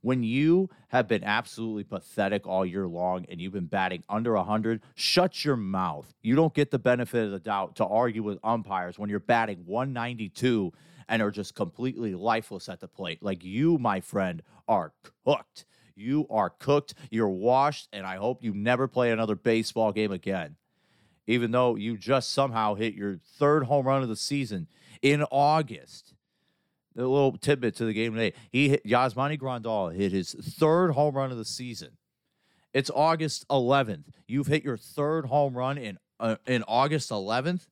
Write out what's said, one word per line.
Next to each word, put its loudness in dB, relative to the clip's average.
When 2
you 4
have 2
been 0
absolutely -4
pathetic -2
all 0
year -4
long -4
and -12
you've -8
been -6
batting -2
under 0
a 2
hundred, 0
shut 0
your 2
mouth. -4
You 2
don't 4
get 0
the 0
benefit 2
of -4
the -6
doubt -4
to 2
argue 0
with -4
umpires -2
when -6
you're -2
batting 0
one -2
ninety-two -2
and 2
are 2
just -8
completely -6
lifeless -4
at -12
the -18
plate. -10
Like, -4
you, 2
my 0
friend, -4
are 0
cooked. -2
You -2
are 2
cooked. 0
You're 2
washed, 2
and -8
I -8
hope -4
you -4
never 0
play 2
another 0
baseball 0
game 0
again, -6
even 2
though 4
you -4
just 0
somehow 0
hit -2
your -6
third 4
home 0
run 2
of -4
the -4
season -4
in 4
August. 0
A -4
little 4
tidbit 0
to -2
the 0
game 0
today. 0
He 2
hit, 2
Yasmani 2
Grandal -4
hit 0
his -2
third 2
home 2
run -2
of -8
the -8
season. -12
It's 2
August 0
eleventh. 2
You've -2
hit 2
your -4
third -4
home 2
run -4
in, -10
uh, 0
in 0
August 0
eleventh? -2